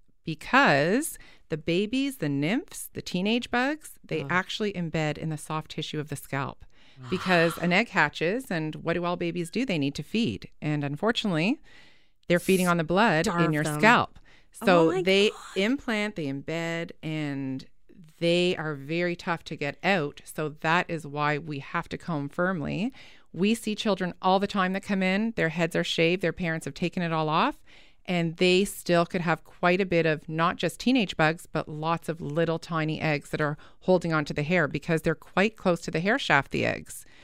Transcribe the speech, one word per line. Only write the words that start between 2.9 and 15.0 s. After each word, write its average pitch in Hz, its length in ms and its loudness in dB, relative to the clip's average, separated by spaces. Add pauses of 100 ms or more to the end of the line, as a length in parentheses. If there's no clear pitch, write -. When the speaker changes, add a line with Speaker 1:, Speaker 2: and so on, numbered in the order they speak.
Speaker 1:
the - 80 -8
teenage 214 500 -2
bugs, 269 420 -2 (120)
they 156 200 -4
Speaker 2:
Oh. - 40 -8
Speaker 1:
actually 190 440 -2
embed 160 440 -2
in 165 140 -6
the 156 80 -6
soft 156 320 -8
tissue 151 300 -6
of 147 80 -10
the 139 80 -8
scalp - 480 -8 (360)
Speaker 3:
Wow. 127 80 -16
Speaker 1:
because 175 500 4
an 175 140 0
egg 208 180 2
hatches, 175 600 0
and 156 260 -2
what 151 180 -4
do 175 100 -2
all 175 120 -2
babies 175 340 -4
do? 233 140 -2
They 185 140 -2
need 143 160 0
to 156 80 -6
feed. 165 480 -2 (100)
And 151 220 -2
unfortunately, 185 800 0 (680)
they're 170 120 4
feeding 185 260 2
on 175 120 4
the 165 60 -2
blood 170 440 2
in 196 40 0
Speaker 2:
Starve 170 220 2
Speaker 1:
your 147 100 0
Speaker 2:
them. 151 140 -2
Speaker 1:
scalp. 214 400 4 (420)
Speaker 2:
Oh 226 60 -2
Speaker 1:
So 175 240 8
Speaker 2:
my 180 120 0